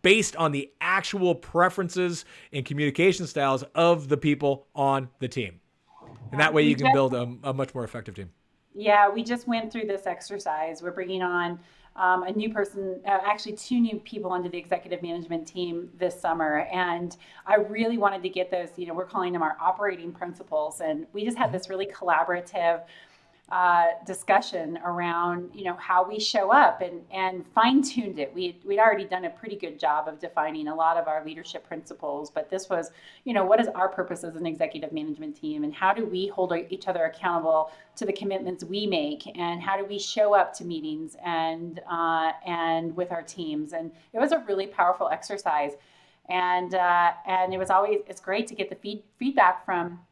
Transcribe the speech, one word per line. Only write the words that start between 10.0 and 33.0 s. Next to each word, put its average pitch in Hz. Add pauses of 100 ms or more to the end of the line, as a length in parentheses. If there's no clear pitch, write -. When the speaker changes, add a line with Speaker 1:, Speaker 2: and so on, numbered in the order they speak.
Speaker 2:
exercise. 165
We're 175
bringing 185
on, 175 (360)
um, 185
a -
new 220
person, 196
uh, 196
actually 208
two 240
new 226
people 180
onto 180
the 175
executive 180
management 170
team 175
this 175
summer. 160
And 175 (300)
I 202
really 220
wanted 196
to 185
get 185
those, 175
you 175
know, 170
we're 180
calling 180
them 170
our 156
operating 185
principles. 160
And 156
we 208
just 240
had 254
Speaker 1:
Mm-hmm. -
Speaker 2:
this 185
really 190
collaborative, 175 (680)
uh, 175 (180)
discussion 180
around, 175
you 202
know, 175
how 185
we 214
show 208
up 254
and, 175 (100)
and 185
fine-tuned 240
it. -
We, 180
we'd 202
already 208
done 185
a 160
pretty 220
good 156
job 156
of 151
defining 156
a 156
lot 165
of 170
our 156
leadership 160
principles, 151
but 156
this 185
was, 170 (340)